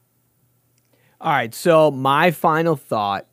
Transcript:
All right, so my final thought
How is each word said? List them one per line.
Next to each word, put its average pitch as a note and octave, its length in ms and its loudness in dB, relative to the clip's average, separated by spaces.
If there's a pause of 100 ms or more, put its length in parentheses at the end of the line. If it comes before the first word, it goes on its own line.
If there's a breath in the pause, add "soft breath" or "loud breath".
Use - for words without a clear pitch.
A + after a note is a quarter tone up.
(1200)
All E3 100 -2
right, A#2+ 220 -2
so D#3+ 380 2
my C#3 400 0
final E3 440 0
thought G#2 580 -6